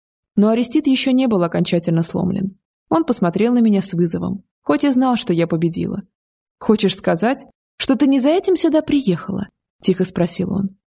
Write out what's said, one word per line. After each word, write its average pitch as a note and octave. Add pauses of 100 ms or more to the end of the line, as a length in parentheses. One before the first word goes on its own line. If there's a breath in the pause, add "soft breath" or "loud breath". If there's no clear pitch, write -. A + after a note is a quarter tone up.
(360)
Но G#3
Арестит B3
ещё C4
не B3+
был G3
окончательно E3+
сломлен. F#3+ (320)
Он D#4+
посмотрел A#3
на A#3+
меня G#3
с -
вызовом, F3 (180)
хоть D4
и C#4+
знал, B3+
что -
я E3
победила. E3+ (560)
«Хочешь G#3
сказать, G3 (320)
что -
ты C#4
не C4+
за C4
этим F#4+
сюда D#4
приехала?» G3+ (320)
тихо F#3
спросил F3+
он. G3 (100)